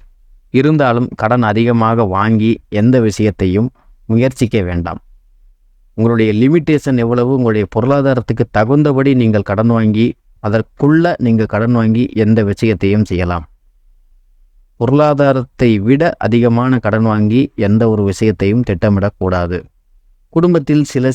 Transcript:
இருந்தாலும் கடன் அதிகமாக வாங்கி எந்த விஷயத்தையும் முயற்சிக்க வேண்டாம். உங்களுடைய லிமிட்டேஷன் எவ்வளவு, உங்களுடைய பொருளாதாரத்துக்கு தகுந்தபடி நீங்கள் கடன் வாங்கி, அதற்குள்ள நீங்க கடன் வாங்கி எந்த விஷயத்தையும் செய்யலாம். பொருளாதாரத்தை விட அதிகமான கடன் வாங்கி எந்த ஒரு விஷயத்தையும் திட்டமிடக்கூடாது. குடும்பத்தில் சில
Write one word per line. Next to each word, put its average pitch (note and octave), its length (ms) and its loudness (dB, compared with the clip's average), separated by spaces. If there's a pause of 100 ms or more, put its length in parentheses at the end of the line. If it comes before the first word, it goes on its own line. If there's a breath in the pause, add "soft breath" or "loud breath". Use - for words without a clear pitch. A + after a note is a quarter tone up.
(580)
இருந்தாலும் C3 480 2 (140)
கடன் A#2 280 0
அதிகமாக A2+ 560 0 (100)
வாங்கி A2 340 0 (300)
எந்த B2 260 2
விஷயத்தையும் G#2 640 -2 (400)
முயற்சிக்க A#2 480 -2 (120)
வேண்டாம். E2+ 320 -6 (960)
உங்களுடைய A2+ 340 2 (100)
லிமிட்டேஷன் C#3+ 600 0
எவ்வளவு, A#2+ 340 0
உங்களுடைய A2 380 0
பொருளாதாரத்துக்கு B2+ 680 0 (120)
தகுந்தபடி C3+ 540 2 (100)
நீங்கள் G#2+ 300 0
கடன் A2 240 0
வாங்கி, A2 320 0 (360)
அதற்குள்ள D3 720 0 (140)
நீங்க A2 260 0
கடன் A#2 260 0
வாங்கி A2+ 280 0 (180)
எந்த A2 240 2
விஷயத்தையும் G2+ 640 0
செய்யலாம். F2 340 -4 (1400)
பொருளாதாரத்தை C3+ 880 2 (180)
விட C#3+ 140 2 (240)
அதிகமான A#2+ 600 0
கடன் A2 240 0
வாங்கி G#2+ 320 0 (260)
எந்த A2 140 2 (100)
ஒரு G#2 180 0
விஷயத்தையும் A2 600 -2
திட்டமிடக்கூடாது. F#2 920 -2 (720)
குடும்பத்தில் D#3+ 500 0 (120)
சில C3 200 0